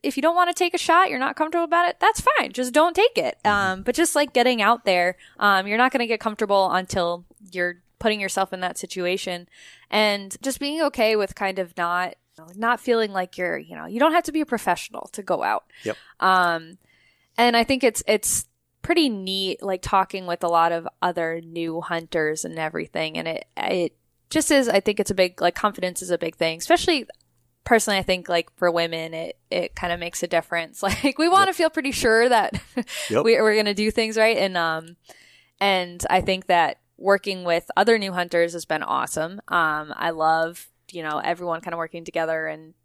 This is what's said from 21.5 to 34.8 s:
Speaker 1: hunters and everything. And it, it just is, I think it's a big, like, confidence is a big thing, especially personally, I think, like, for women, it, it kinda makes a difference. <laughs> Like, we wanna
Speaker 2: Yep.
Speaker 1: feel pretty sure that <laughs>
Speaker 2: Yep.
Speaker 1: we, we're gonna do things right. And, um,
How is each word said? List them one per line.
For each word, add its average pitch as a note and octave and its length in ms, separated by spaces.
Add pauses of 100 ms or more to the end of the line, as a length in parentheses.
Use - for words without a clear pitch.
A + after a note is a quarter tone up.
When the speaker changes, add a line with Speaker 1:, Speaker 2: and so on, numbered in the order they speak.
Speaker 1:
hunters D#3+ 640
and E3 140
everything. D#3+ 600
And E3 100
it, - 180 (100)
it F3 400 (340)
just D#4 200
is, C4+ 180
I G3+ 120
think G#3 200
it's G3 100
a G3 40
big, F#3 260
like, F3 140
confidence F3+ 480
is F3+ 80
a E3+ 80
big E3 180
thing, E3 220
especially D#4+ 480 (580)
personally, G#3+ 340
I F#3 40
think, F3+ 260
like, E3+ 280
for F3 140
women, E3 420
it, E3 240 (140)
it - 260
kinda F3 220
makes E3+ 240
a F3+ 60
difference. E3 540
<laughs> - 0
Like, G#3+ 360
we E4 100
wanna G4 200
Speaker 2:
Yep. F#4 80
Speaker 1:
feel D#4+ 140
pretty C#4 220
sure A3+ 360
that A3+ 320 (240)
<laughs> - 260
Speaker 2:
Yep. A#2 140
Speaker 1:
we, A3+ 160
we're A3 160
gonna G#3 180
do G#3+ 160
things A3 260
right. A3 200
And, F#3 200
um, E3 400 (640)